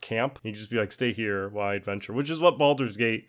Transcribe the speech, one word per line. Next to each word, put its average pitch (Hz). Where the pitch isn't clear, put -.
camp. 123
You 110
could 104
just 107
be 117
like, 104
"Stay 120
here 101
while 104
I 101
adventure," 101
which 143
is 160
what 175
Baldur's 139
Gate, 113